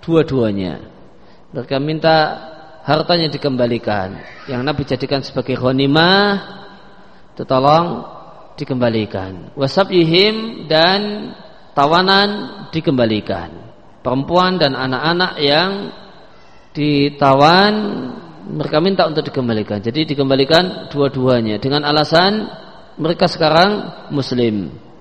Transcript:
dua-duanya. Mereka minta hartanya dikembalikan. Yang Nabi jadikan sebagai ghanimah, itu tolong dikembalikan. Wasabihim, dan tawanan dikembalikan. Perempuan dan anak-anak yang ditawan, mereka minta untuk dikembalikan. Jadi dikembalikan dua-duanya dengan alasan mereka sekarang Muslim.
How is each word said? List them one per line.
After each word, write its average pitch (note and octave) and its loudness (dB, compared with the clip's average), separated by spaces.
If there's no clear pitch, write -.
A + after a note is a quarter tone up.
dua-duanya. A2+ 0
Mereka B2+ -6
minta D#3+ 2
hartanya D#3 0
dikembalikan. A#2+ -2
Yang B2 -4
Nabi C#3+ -2
jadikan C3+ -2
sebagai B2+ -4
ghanimah, D#3+ 2
itu - -10
tolong D3 2
dikembalikan. G#2+ -4
Wasabihim, F#3+ 2
dan G3+ 0
tawanan F#3 4
dikembalikan. A2 -2
Perempuan E3+ 0
dan C3+ 0
anak-anak D3 -2
yang D3+ 2
ditawan, D3 4
mereka D3+ -2
minta F#3 2
untuk D#3 -2
dikembalikan. A2 -2
Jadi C#3 -2
dikembalikan C#3 2
dua-duanya B2+ 2
dengan C3+ -2
alasan D#3+ 2
mereka E3 0
sekarang E3 2
Muslim. A#2 -2